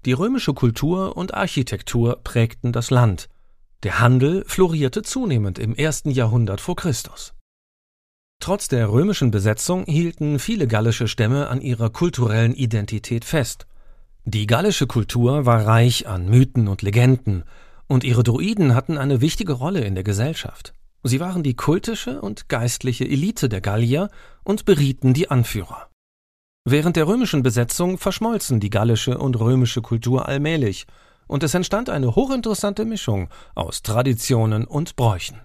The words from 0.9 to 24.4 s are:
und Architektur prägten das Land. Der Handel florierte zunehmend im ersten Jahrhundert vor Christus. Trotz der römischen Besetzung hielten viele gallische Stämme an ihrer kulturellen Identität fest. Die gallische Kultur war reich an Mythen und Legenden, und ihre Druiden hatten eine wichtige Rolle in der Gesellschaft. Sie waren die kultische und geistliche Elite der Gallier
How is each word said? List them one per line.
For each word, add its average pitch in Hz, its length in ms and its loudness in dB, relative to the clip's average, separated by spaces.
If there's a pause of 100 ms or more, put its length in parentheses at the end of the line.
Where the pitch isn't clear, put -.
und 180 180 -8
Architektur 120 880 -2
prägten 117 500 0
das 120 180 -2
Land. 120 380 4 (540)
Der 101 160 -2
Handel 127 460 4
florierte 165 580 0
zunehmend 120 540 -2
im 113 160 -4
ersten 147 380 -2
Jahrhundert 113 480 2
vor 175 160 -6
Christus. - 580 -6 (1040)
Trotz 190 280 -4
der 113 240 0
römischen 143 400 2
Besetzung 110 540 0
hielten 156 520 0
viele 185 300 -2
gallische 113 400 0
Stämme 123 400 0
an 123 140 -4
ihrer 117 280 -2
kulturellen 117 640 0
Identität 113 680 -4
fest. - 440 -2 (580)
Die 104 220 -2
gallische 147 380 2
Kultur 123 600 0
war 113 200 4
reich 117 420 4
an 92 220 -4
Mythen 120 380 6
und 98 140 -2
Legenden, 107 640 2 (420)
und 127 160 2
ihre 123 200 2
Druiden 143 520 2
hatten 147 220 -2
eine 135 240 0
wichtige 160 320 0
Rolle 135 320 -2
in 98 100 -4
der 95 80 -6
Gesellschaft. 107 720 -4 (300)
Sie 131 160 0
waren 175 240 -4
die 127 120 0
kultische - 680 -2
und - 280 -12
geistliche 123 560 -2
Elite 147 440 0
der 95 120 -2
Gallier 120 480 0 (340)